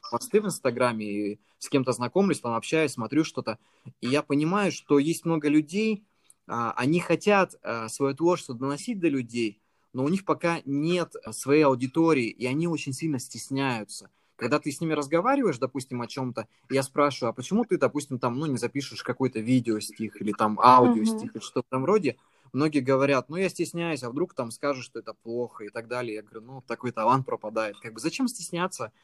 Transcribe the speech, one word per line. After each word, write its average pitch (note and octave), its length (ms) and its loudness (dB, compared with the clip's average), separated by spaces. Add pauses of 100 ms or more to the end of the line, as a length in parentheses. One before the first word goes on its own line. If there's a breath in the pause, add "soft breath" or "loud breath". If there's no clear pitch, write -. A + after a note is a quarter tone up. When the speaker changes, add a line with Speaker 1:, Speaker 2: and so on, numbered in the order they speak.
(100)
Speaker 1:
посты A3 320 0
в G#3 40 -4
Инстаграме, A#2+ 600 -2
и G#2 340 -4 (180)
с - 120 -16
кем-то B2+ 220 2
знакомлюсь, C#3 480 0
там A#2 140 -4
общаюсь, D3+ 380 0
смотрю C3+ 320 0
что-то. - 340 -6 (440 soft breath)
И A#2 60 -4
я C#3+ 140 2
понимаю, D#3+ 500 0
что - 260 2
есть D#3+ 260 0
много D#3 240 0
людей, F3+ 560 2 (420)
а, A#2 300 -4
они D3+ 240 4
хотят, F3+ 640 2
а, A2+ 260 -6
своё C#3 260 -2
творчество E3 400 0
доносить C#3+ 460 -6
до E3+ 80 2
людей, A#2 520 -2 (340)
но C3 100 -2
у C#3+ 40 2
них F#3+ 160 0
пока E3 420 0
нет, D#3 480 -2 (100)
а, A2+ 80 -12
своей C#3+ 300 4
аудитории, C3+ 640 4
и A2+ 180 -6
они D3+ 220 0
очень D3 240 -4
сильно D3 260 -2
стесняются. B2 920 -6 (260)
Когда B2 240 0
ты D3+ 100 -4
с C3+ 100 -8
ними D#3+ 120 -2
разговариваешь, E3 640 0
допустим, B2+ 420 -4
о A#2+ 60 -6
чём-то, A#2+ 400 -6 (240)
я C3 140 2
спрашиваю: C3+ 460 0
«А - 40 -6
почему F#3+ 300 -2
ты, F3+ 120 -2
допустим, C3+ 440 0
там, B2 180 -2
ну, D#3+ 80 -4
не C3+ 100 0
запишешь A#2+ 460 -6
какой-то B2 380 -2
видеостих A2+ 840 0
или G#2 100 -2
там G#2+ 280 0
аудиостих A#2 720 8
Speaker 2:
Мгм. - 40 -20
Speaker 1:
или A2+ 80 -8
что-то - 260 -6
в - 40 -6
этом C3 120 -2
роде?» E3+ 320 2 (360)
Многие D3 280 2
говорят: C3+ 480 2
«Ну, D#3 80 -8
я F#3+ 120 0
стесняюсь, E3+ 560 -4
а A#2+ 60 -6
вдруг D3 240 -4
там A#2+ 180 -6
скажут, C3+ 320 -4
что - 160 -12
это A2 120 -14
плохо A#2 520 -8
и G#2 60 -12
так A2+ 180 -10
далее». A#2+ 280 -6
Я G#2+ 60 -10
говорю: A2 200 -16
«Ну, C3 200 -16
такой A#2+ 300 -6
талант B2 340 2
пропадает». A2 540 -4
Как A2 140 -14
бы A2 60 -14
зачем E3+ 280 -2
стесняться E3+ 640 -6 (120)